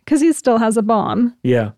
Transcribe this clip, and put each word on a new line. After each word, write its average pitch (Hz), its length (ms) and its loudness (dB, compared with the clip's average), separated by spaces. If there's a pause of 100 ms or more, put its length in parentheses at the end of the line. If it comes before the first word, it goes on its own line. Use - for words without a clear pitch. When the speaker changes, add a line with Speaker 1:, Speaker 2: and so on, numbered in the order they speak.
Speaker 1:
'cause 294 160 0
he 320 140 2
still 233 240 0
has 220 180 0
a 226 60 0
bomb. 226 600 -2
Speaker 2:
Yeah. 120 360 0